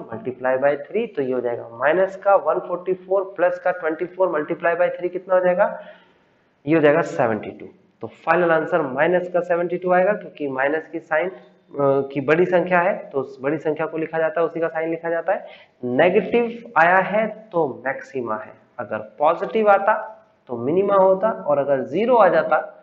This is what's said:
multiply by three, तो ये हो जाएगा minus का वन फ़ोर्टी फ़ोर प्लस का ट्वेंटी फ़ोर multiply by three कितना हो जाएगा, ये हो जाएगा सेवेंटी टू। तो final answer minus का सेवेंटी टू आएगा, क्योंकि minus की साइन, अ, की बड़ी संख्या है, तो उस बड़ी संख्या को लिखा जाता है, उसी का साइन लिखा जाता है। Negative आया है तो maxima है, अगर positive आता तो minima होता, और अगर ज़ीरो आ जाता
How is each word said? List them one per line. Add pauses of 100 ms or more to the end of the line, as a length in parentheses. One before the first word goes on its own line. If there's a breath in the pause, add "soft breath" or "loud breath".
multiply
by (100)
three, (100)
तो
ये
हो
जाएगा
minus
का
वन
फ़ोर्टी
फ़ोर
प्लस
का
ट्वेंटी
फ़ोर
multiply
by
three
कितना
हो
जाएगा, (960 loud breath)
ये
हो
जाएगा (100)
सेवेंटी
टू। (340)
तो
final
answer
minus
का
सेवेंटी
टू
आएगा,
क्योंकि
minus
की
साइन,
अ, (760)
की
बड़ी
संख्या
है, (140)
तो
उस
बड़ी
संख्या
को
लिखा
जाता
है,
उसी
का
साइन
लिखा
जाता
है। (380 loud breath)
Negative
आया
है (260)
तो (200)
maxima
है, (260)
अगर (200)
positive
आता (540)
तो
minima
होता,
और
अगर
ज़ीरो
आ
जाता (220)